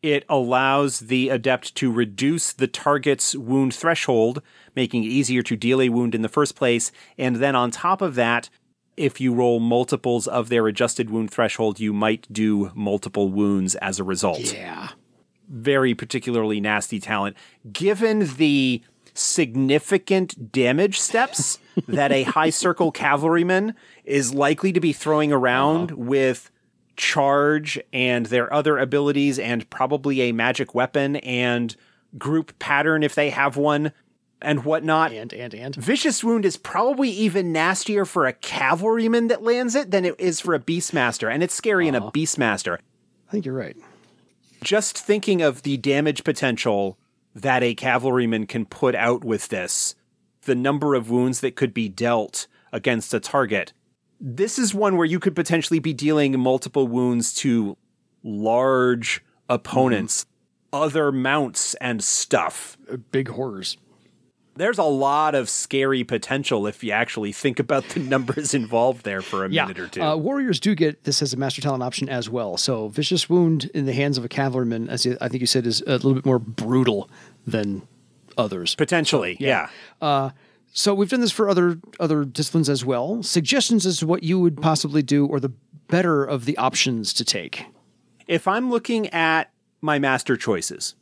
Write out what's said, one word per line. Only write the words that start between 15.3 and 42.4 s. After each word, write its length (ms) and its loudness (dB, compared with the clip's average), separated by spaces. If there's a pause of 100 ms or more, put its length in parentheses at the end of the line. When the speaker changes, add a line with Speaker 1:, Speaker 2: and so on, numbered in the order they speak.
Speaker 1:
Very 480 2
particularly 640 -2
nasty 400 -2
talent. 380 -4 (340)
Given 640 0
the 480 2 (300)
significant 1400 0
damage 480 2
steps 580 -2 (160)
<laughs> 140 -2
that 240 2
a 120 4
high 260 2
circle 420 0
cavalryman 840 2 (300)
is 300 0
likely 400 2
to 80 2
be 120 0
throwing 380 2
around 640 2
Speaker 2:
Uh-huh. 80 -10
Speaker 1:
with 500 0 (460)
charge 800 2 (140)
and 360 2
their 260 2
other 240 2
abilities 600 2
and 320 -4
probably 520 0
a 100 2
magic 420 0
weapon 440 0
and 580 -2 (420)
group 400 -4
pattern 460 2
if 120 0
they 160 2
have 260 0
one 340 0 (500)
and 220 0
whatnot. 480 0
Speaker 2:
And, 220 -12
and, 200 -14
and. 220 -12
Speaker 1:
Vicious 480 -2
Wound 220 0
is 100 2
probably 540 0
even 420 0
nastier 540 0
for 200 0
a 80 2
cavalryman 920 0
that 160 0
lands 320 0
it 160 0
than 140 4
it 140 0
is 200 0
for 140 0
a 60 2
Beastmaster, 760 0
and 100 0
it's 100 -2
scary 360 2
in 60 0
a 40 2
Speaker 2:
Uh-huh. 120 -6
Speaker 1:
Beastmaster. 680 0 (500)